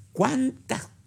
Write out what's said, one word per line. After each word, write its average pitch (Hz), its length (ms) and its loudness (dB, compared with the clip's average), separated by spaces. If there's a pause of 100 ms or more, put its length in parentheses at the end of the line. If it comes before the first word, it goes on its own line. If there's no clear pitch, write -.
(120)
¿Cuántas - 800 0 (160)